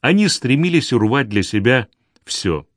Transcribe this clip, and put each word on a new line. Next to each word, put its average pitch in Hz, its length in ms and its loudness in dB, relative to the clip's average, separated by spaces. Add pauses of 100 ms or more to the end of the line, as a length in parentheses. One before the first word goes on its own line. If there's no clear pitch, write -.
Они 190 280 2
стремились 147 640 0
урвать 117 360 0
для 101 140 -2
себя 110 460 0 (360)
всё 80 420 -6 (100)